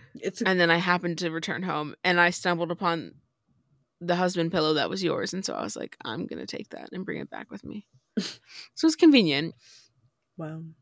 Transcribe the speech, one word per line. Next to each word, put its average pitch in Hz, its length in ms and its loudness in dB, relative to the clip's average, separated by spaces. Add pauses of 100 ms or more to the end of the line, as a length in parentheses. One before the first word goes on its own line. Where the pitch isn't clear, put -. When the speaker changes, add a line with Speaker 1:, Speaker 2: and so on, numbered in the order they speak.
(160)
Speaker 1:
It's - 260 -8
a 214 60 0
Speaker 2:
And 185 120 2
then 170 120 6
I 170 60 6
happened 175 420 0
to 175 120 -2
return 165 320 -6
home 151 400 -6
and 180 160 4
I 175 120 6
stumbled 170 400 -2
upon 165 420 -2 (880)
the 175 140 0
husband 180 360 0
pillow 156 240 2
that 123 140 0
was 190 140 -4
yours, 156 300 -2
and 190 120 -6
so - 80 -4
I - 100 -6
was - 120 -8
like, - 280 -10
"I'm 117 240 -6
gonna - 200 -10
take - 220 -12
that - 220 -14
and 190 140 -8
bring 156 160 -8
it - 80 -10
back - 220 -14
with - 120 -14
me." - 240 -14 (300)
Speaker 1:
<laughs> 196 60 -2 (520)
Speaker 2:
So - 120 0
it's 320 80 2
convenient. 170 600 6 (840)
Speaker 1:
Wow. 160 260 -10 (180)